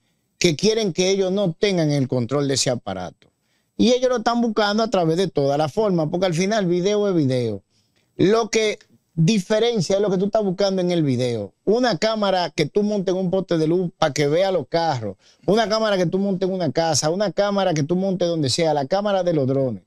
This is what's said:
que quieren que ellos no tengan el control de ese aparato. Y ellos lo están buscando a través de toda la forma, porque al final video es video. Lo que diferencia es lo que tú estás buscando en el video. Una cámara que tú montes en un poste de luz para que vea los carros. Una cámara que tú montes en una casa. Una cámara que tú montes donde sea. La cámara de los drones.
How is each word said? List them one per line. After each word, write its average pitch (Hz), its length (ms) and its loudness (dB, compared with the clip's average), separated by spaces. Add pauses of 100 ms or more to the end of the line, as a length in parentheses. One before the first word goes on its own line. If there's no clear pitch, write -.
(380)
que 170 180 2
quieren 214 360 0
que 185 180 0
ellos 190 200 0
no 196 220 0
tengan 170 400 0
el 139 160 0
control 131 400 -2
de 139 60 -2
ese 131 160 -2
aparato. 95 580 -8 (480)
Y 214 160 4
ellos 254 180 2
lo 254 80 0
están 240 220 0
buscando 214 420 0
a 226 80 -2
través 165 260 2
de 185 120 0
toda 139 280 0
la 151 120 0
forma, 175 420 0
porque 180 160 0
al 180 80 0
final 196 320 0
video 202 420 0
es 190 60 0
video. 127 480 0 (540)
Lo 208 340 2
que 214 280 0 (360)
diferencia 214 840 2
es 202 60 2
lo 208 80 0
que 190 80 0
tú 196 80 0
estás 220 160 0
buscando 190 400 0
en 175 80 0
el 170 120 2
video. 120 500 -2 (120)
Una 226 340 2
cámara 202 520 0
que 151 160 -2
tú 208 160 0
montes 202 320 -2
en 185 60 -2
un 185 100 -2
poste 185 280 -2
de 156 80 0
luz 170 320 0
para 156 140 0
que 147 140 0
vea 175 240 0
los 170 180 -2
carros. 135 480 -4 (300)
Una 208 220 2
cámara 214 280 0
que 180 100 2
tú 185 120 -2
montes 196 300 -2
en 190 60 -4
una 170 180 -2
casa. 156 380 0
Una 196 220 -2
cámara 196 420 0
que 151 100 -2
tú 165 120 -2
montes 185 320 -2
donde 160 220 -2
sea. 156 240 0
La 139 120 -2
cámara 196 360 0
de 175 120 0
los 139 120 0
drones. 131 400 -2